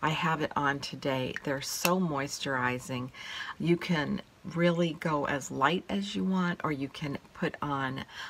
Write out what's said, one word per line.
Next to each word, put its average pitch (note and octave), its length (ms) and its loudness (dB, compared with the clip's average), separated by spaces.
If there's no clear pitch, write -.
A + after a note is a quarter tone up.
I D3+ 80 2
have D#3+ 320 2
it D3 140 0
on C#3+ 240 2
today. C3 640 -2
They're C#3 180 -2
so F3 380 2
moisturizing. C3 1120 0
You E3 160 4
can C#3 460 0
really E3+ 440 4
go D3+ 260 0
as C3+ 260 -2
light C#3 380 4
as G3+ 260 -2
you F#3+ 80 0
want, F#3 400 2
or D#3 80 0
you C#3 160 -2
can C#3+ 300 -6
put - 280 -2
on C#3 440 -2